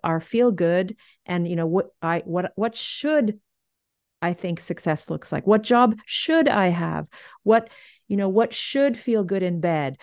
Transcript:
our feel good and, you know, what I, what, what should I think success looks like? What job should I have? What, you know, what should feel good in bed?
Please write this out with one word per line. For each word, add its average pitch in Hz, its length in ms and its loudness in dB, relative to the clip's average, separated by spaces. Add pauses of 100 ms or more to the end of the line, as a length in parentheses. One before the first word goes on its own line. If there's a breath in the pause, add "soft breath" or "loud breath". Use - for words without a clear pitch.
our 165 160 0
feel 233 320 0
good 175 440 0 (280 soft breath)
and, 175 240 -2
you 175 80 -4
know, 165 100 0
what 170 220 0 (140)
I, 170 240 -2
what, 180 300 -4
what 226 180 -4
should 277 640 -2 (800)
I 175 140 -2
think 175 260 -6
success - 480 -4
looks - 240 -8
like? 143 140 -4
What 214 160 4
job 240 420 4
should 320 440 0
I 190 200 2
have? 165 380 -2 (360 loud breath)
What, 226 280 2 (380 loud breath)
you 202 80 -2
know, 196 120 0
what 202 240 2
should 277 440 0
feel 220 280 0
good 190 180 -2
in 175 180 -2
bed? 151 420 -2